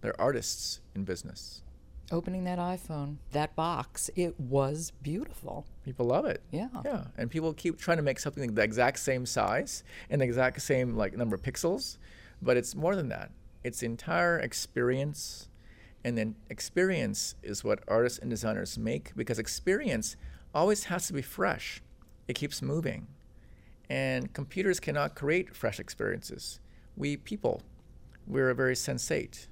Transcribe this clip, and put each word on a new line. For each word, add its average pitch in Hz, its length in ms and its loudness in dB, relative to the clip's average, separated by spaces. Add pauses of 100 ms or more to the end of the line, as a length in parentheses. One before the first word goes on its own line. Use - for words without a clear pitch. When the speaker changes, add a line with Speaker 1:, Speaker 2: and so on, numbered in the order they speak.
Speaker 1:
They're 107 200 -2
artists - 600 0 (140)
in 98 100 -4
business. - 580 -8 (480)
Speaker 2:
Opening 180 340 -2
that 180 140 -2
iPhone, 160 580 -4 (160)
that 151 220 2
box, 160 600 -2
it 180 240 0
was 139 520 2 (100)
beautiful. 156 640 -6 (180)
Speaker 1:
People 123 220 0
love 147 180 6
it. - 160 0 (100)
Speaker 2:
Yeah. 226 180 -4 (160)
Speaker 1:
Yeah. 269 200 -2 (140)
And 120 120 -2
people 160 220 0
keep 165 260 0
trying 170 200 4
to 151 40 2
make 135 160 2
something 131 360 -2
the 110 80 6
exact 120 380 6
same 127 260 2
size 117 580 0 (240)
and 143 140 4
the - 20 6
exact 127 380 2
same, 127 340 2
like, 104 200 0
number 113 180 2
of 92 80 -4
pixels, 175 560 0 (420)
but 123 160 6
it's - 180 2
more 175 220 2
than 156 140 -2
that. - 200 -6 (320)
It's 123 180 -4
the 123 60 0
entire 170 520 2
experience. - 1080 0 (560)
And 120 120 2
then 110 200 0 (120)
experience 170 960 0
is 101 220 -6
what 104 240 4
artists 120 320 6
and 123 100 -4
designers 107 480 -2
make, 113 380 -2
because 120 220 -2
experience 180 800 0 (380)
always 202 300 4
has 175 240 -2
to - 40 -4
be 143 100 -2
fresh. - 600 -2 (440)
It 131 100 -2
keeps - 260 -6
moving. 147 460 -4 (840)
And 131 420 -2
computers 180 480 0
cannot 147 340 0
create 165 400 0
fresh 107 260 -2
experiences. - 800 -4 (360)
We 143 200 0
people, - 460 -2 (640)
we're 131 280 4
very 127 200 4
sensate. - 760 -2